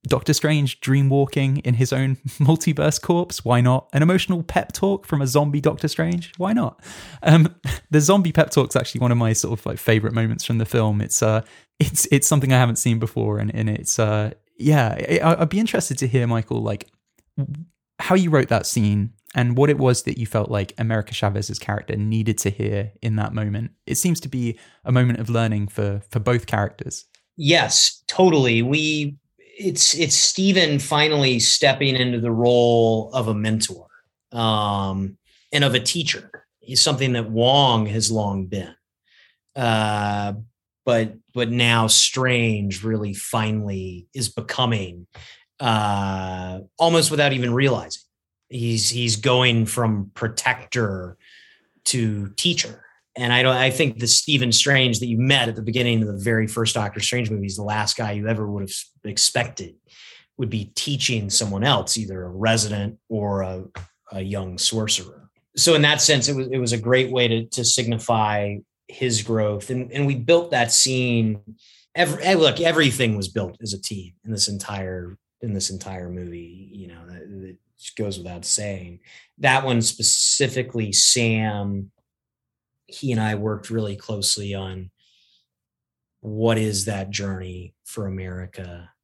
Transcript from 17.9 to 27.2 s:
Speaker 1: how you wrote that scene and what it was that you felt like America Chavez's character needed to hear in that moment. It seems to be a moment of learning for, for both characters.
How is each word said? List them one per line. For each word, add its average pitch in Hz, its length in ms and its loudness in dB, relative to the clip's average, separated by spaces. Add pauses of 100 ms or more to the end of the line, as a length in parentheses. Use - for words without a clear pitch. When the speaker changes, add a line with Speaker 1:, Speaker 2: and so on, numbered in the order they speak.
Speaker 1:
how 185 160 2
you 180 140 4
wrote 147 180 4
that 110 180 2
scene 104 460 0 (200)
and 120 240 0
what 143 140 4
it 143 80 2
was 127 240 2
that - 160 -4
you 113 80 -4
felt 107 240 -2
like 101 260 -2
America 110 380 -2
Chavez's 101 460 -2
character - 340 -6
needed 107 440 0
to 98 120 0
hear 104 400 -4 (100)
in 110 140 -2
that 107 180 -2
moment. 107 380 -4 (160)
It - 80 -4
seems 170 260 2
to 143 80 -12
be 120 300 -4 (260)
a - 60 -4
moment 123 300 4
of 117 100 -4
learning 110 380 0
for, 104 420 -4
for 123 80 -2
both 120 280 0
characters. - 580 -4 (320)